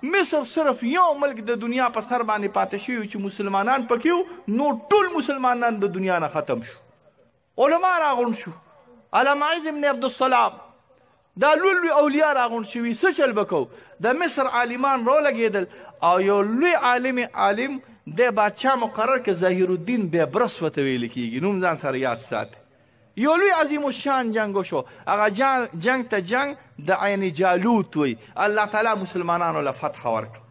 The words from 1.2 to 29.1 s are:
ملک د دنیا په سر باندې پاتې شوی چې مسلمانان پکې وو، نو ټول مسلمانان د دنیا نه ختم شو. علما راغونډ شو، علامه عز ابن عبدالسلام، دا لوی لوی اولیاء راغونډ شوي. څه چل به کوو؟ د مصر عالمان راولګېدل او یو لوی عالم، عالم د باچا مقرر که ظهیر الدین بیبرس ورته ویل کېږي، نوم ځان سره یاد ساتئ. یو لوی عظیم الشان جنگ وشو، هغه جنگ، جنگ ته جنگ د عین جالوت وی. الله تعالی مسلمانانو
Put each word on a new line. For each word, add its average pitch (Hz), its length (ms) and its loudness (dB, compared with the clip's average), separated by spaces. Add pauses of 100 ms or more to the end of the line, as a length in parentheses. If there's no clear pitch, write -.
ملک 226 240 -4
د 226 160 -2
دنیا 240 320 0
په - 80 -2
سر 240 160 0
باندې 208 340 -2
پاتې 196 200 0 (100)
شوی 233 240 -4
چې - 60 -10 (100)
مسلمانان 202 600 -2
پکې 240 280 0
وو، 359 100 0 (320)
نو 285 160 2 (180)
ټول 381 280 4
مسلمانان 240 680 0
د 185 160 -2
دنیا 185 180 0
نه 156 160 -4
ختم 123 380 -2
شو. - 80 -20 (800)
علما 339 400 4
راغونډ 247 440 0
شو، 165 160 -14 (600)
علامه 285 340 2
عز 330 140 -4
ابن 294 180 -4
عبدالسلام، 254 760 0 (840)
دا 277 60 6 (120)
لوی 392 140 4
لوی 349 160 0
اولیاء 294 440 4
راغونډ 233 380 -2
شوي. 233 220 -4
څه 349 220 0
چل 269 220 2
به 208 60 2
کوو؟ 151 220 -2 (360)
د 240 180 2
مصر 285 260 0
عالمان 247 600 0
راولګېدل 233 580 2 (440)
او 180 120 4
یو 202 220 2
لوی 262 320 2
عالم، 247 440 0 (160)
عالم 226 460 0 (380)
د 247 200 4
باچا 214 440 0
مقرر 226 360 0
که 226 140 -2
ظهیر 185 380 2
الدین 190 440 -2
بیبرس 170 480 0
ورته 151 200 -2
ویل 127 260 -2
کېږي، 120 340 -6
نوم 190 220 0
ځان 165 180 -2
سره 131 220 -4
یاد 120 220 -2
ساتئ. 113 300 -6 (600)
یو 285 200 2
لوی 392 140 4
عظیم 294 360 0
الشان 262 460 -2
جنگ 214 240 -2
وشو، 175 280 -2 (240)
هغه 208 200 2 (120)
جنگ، 262 260 2 (200)
جنگ 247 280 0
ته 202 60 0 (100)
جنگ 277 240 -2 (320)
د 185 160 2
عین 196 240 0 (140)
جالوت 190 560 2
وی. 139 180 2 (220)
الله 208 300 2 (100)
تعالی 220 260 2
مسلمانانو 170 640 -2